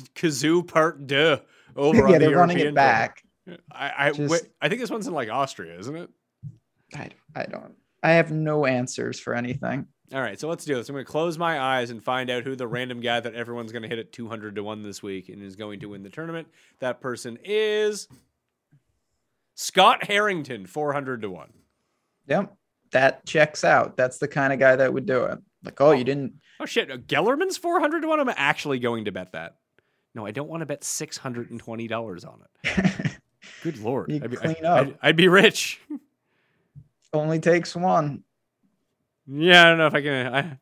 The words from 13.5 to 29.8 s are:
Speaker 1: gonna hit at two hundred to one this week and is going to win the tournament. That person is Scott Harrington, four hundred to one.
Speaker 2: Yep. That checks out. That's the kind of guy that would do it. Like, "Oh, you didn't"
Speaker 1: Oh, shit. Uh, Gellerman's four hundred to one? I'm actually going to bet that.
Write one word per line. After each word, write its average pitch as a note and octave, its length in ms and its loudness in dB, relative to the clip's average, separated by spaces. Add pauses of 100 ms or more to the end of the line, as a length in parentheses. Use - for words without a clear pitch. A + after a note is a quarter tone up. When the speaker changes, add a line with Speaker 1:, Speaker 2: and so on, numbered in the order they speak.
Speaker 1:
gonna A2+ 160 -10
hit A2+ 120 -8
at - 120 -14
two A#2+ 160 -12
hundred G#2+ 280 -12
to G#2 80 -6
one G#2+ 200 -10
this G2+ 180 -14
week F#2+ 280 -10
and G2+ 120 -18
is G2 140 -18
going G#2 260 -14
to G#2 40 -16
win G2+ 180 -16
the G2+ 60 -18
tournament. E3 400 -12 (300)
That B2 200 -6
person A#2+ 460 -10
is G#3+ 640 -2 (1500)
Scott G#3+ 500 4
Harrington, E3+ 600 -2
four D3 280 -4
hundred C3 280 -6
to G#2+ 80 -6
one. E2 240 -16 (760)
Speaker 2:
Yep. E3 260 0 (380)
That C3+ 340 2
checks - 380 0
out. D3 340 4
That's B2+ 200 0
the C#3+ 100 -4
kind C#3 240 -2
of C3 80 -2
guy C3 160 8
that C3 180 2
would C3 120 -4
do B2+ 200 0
it. - 140 -6 (240)
Like, - 160 -8
"Oh, C#3+ 120 8
you C3 120 4
didn't" C3+ 300 -4 (260)
Speaker 1:
Oh, D4+ 60 -10
shit. F3+ 260 -4
Uh, C3 60 -10
Gellerman's B3+ 600 -2
four F4 220 -2
hundred D4+ 220 -2
to D#4+ 60 -6
one? D#4 120 0
I'm C4 160 -2
actually C#3+ 440 -2
going A#2 260 -4
to G#2 60 -6
bet F#2 200 -10
that. E2+ 240 -12 (580)